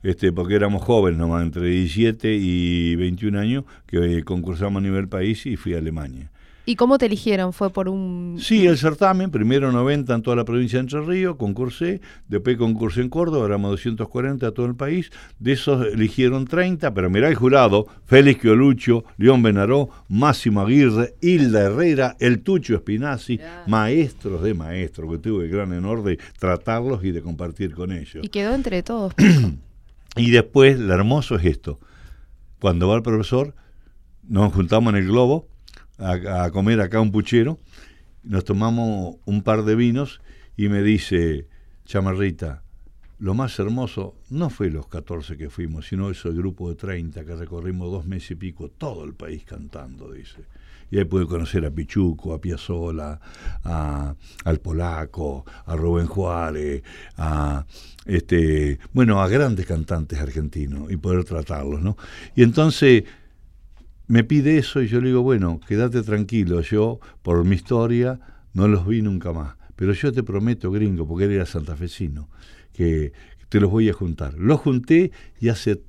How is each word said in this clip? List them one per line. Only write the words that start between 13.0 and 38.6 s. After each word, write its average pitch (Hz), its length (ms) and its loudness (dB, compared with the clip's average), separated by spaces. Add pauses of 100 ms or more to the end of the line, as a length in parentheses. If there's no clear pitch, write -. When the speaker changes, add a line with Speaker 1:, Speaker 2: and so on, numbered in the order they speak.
Speaker 1:
en 127 80 0
Córdoba, 156 380 0
éramos 101 260 0
doscientos 110 360 -4
cuarenta 127 380 -4
de 110 60 -2
todo 120 140 -2
el 123 100 -4
país, 147 340 -4 (300)
de 127 120 2
esos 131 340 2
eligieron 123 580 2
treinta, 165 500 -2
pero 92 160 0
mirá 110 180 4
el 165 60 4
jurado: 117 540 6 (160)
Félix 135 380 8
Chiolucho, 120 640 4 (120)
León 123 260 8
Benaró, 113 460 4 (200)
Máximo 110 520 2
Aguirre, 120 600 4
Hilda 139 420 4
Herrera, 131 580 2
el 123 220 2
Tucho 151 340 0
Espinazzi, 117 640 -4
Speaker 3:
Ya. 170 280 -16
Speaker 1:
maestros 110 760 0
de 104 120 0
maestros, 82 560 -8
que 82 80 -6
tuve 98 280 -4
el 80 40 -8
gran 95 220 -4
honor 101 320 -4
de 92 140 -2 (200)
tratarlos 113 680 -2
y 95 60 -2
de 85 120 -6
compartir 85 520 -8
con 90 160 -8
ellos. 80 340 -10
Speaker 2:
Y 202 40 -10
quedó 208 260 -2
entre 226 280 -4
todos. 214 340 -6
Speaker 1:
<clears throat> - 60 6 (920)
Y 120 160 2
después, 131 480 8
lo 101 140 2
hermoso 113 440 2
es 85 100 0
esto: 76 340 -2 (800)
cuando 90 260 2
va 104 100 4
el 117 60 -2
profesor, 123 520 -2 (760)
nos 104 240 4
juntamos 107 400 4
en 101 80 2
el 92 80 -2
Globo 123 400 2 (480)
a, 90 480 -2
a 87 60 -2
comer 101 320 2
acá 104 180 0
un 107 100 2
puchero, 117 480 2 (640)
nos 98 220 -2
tomamos 110 800 -2